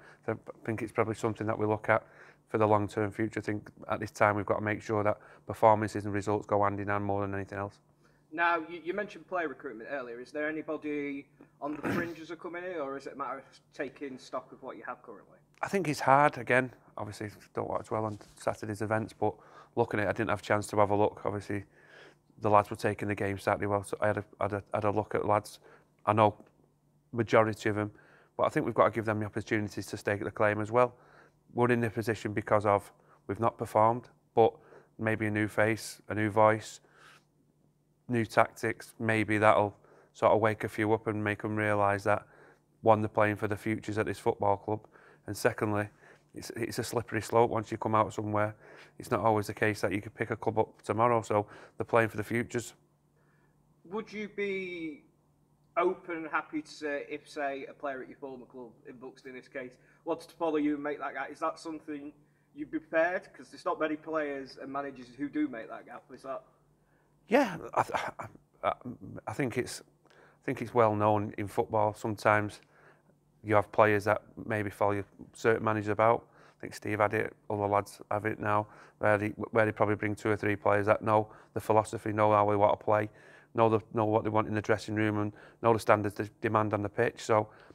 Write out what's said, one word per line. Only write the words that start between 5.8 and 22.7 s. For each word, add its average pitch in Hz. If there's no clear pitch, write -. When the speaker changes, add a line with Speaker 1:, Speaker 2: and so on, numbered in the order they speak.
Speaker 1:
and 101
results 104
go 101
hand 101
in 101
hand 101
more 101
than 98
anything 98
else. 101
Speaker 2:
Now, 170
you, 170
you 170
mentioned 196
player 170
recruitment 120
earlier. 123
Is 123
there 151
anybody 147
on 151
the 143
fringes 165
are 165
coming 175
in, 180
or 135
is 135
it -
a -
matter 131
of -
taking 135
stock -
of 120
what 123
you 113
have 123
currently? -
Speaker 1:
I -
think 175
it's 139
hard. 143
Again, 123
obviously, 107
don't 110
want 101
to -
dwell 110
on 104
Saturday's 107
events, 110
but 107
looking 113
at 101
it, -
I 104
didn't 104
have 101
a -
chance 107
to 104
have 101
a 104
look. 104
Obviously, 101
the 113
lads 104
were 113